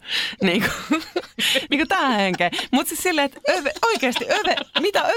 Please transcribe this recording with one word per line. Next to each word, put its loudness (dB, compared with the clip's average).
<laughs> -6
Niinku, 2
niinku 2
tää 2
henke. 2
Mut 2
siis -6
silleen, 2
että -6
öve-, 0
oikeesti 0
öve-, 0
mitä 2